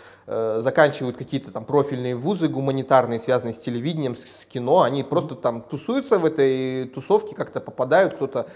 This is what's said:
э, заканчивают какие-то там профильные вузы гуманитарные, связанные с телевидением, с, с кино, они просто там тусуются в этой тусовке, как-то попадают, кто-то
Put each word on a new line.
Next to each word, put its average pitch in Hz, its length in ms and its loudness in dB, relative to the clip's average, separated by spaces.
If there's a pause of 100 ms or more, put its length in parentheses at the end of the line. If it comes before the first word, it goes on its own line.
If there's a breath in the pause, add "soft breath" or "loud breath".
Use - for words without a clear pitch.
(280 loud breath)
э, 110 340 -2
заканчивают 135 560 2
какие-то 131 340 -6
там 113 140 -10
профильные 127 500 0
вузы 165 320 0
гуманитарные, 131 720 2
связанные 117 340 0
с - 40 -10
телевидением, 131 580 -4
с, - 80 -8
с - 220 -10
кино, 139 380 2
они 131 200 0
просто 156 320 -2
там 117 260 -2
тусуются 233 560 0
в 175 80 2
этой 131 600 2
тусовке, 135 500 -2
как-то 156 240 -8
попадают, 147 540 2
кто-то 127 420 -4